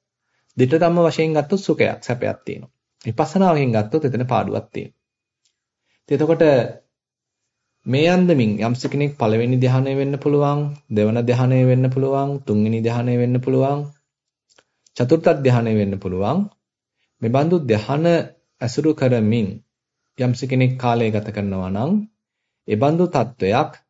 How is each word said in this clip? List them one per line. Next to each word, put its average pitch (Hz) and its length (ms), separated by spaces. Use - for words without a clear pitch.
දිට්ඨ 131 220
ධම්ම 170 220
වශයෙන් 160 320
ගත්තොත් 151 280
සුඛයක්, - 400
සැපයක් 123 380
තියෙනවා. - 320
විපස්සනාවෙන් 151 720
ගත්තොත් 113 320
එතන 127 220
පාඩුවක් 101 420
තියෙනවා. - 320
ඉතින් - 160
එතකොට 160 280
මේ 139 220
අන්දමින් 175 480
යම්ස 117 280
කෙනෙක් 143 300
පළවෙනි 120 440
ධ්‍යානය 131 360
වෙන්න 139 220
පුළුවන්, 143 440
දෙවන 107 340
ධ්‍යානය 127 440
වෙන්න 127 240
පුළුවන්, 135 420
තුන්වෙනි 110 400
ධ්‍යානය 120 380
වෙන්න 123 200
පුළුවන්, 135 420
චතුර්ථ 160 400
ධ්‍යානය 120 360
වෙන්න 98 220
පුළුවන්. 95 440
මේ 117 100
බඳු 151 280
ධ්‍යාන 139 460
ඇසුරු 147 320
කරමින් 117 540
යම්ස 123 240
කෙනෙක් 127 340
කාලය 120 320
ගත 107 220
කරනවා 95 400
නම් 113 220
ඒ 107 100
බඳු 160 300
තත්වයක් 120 640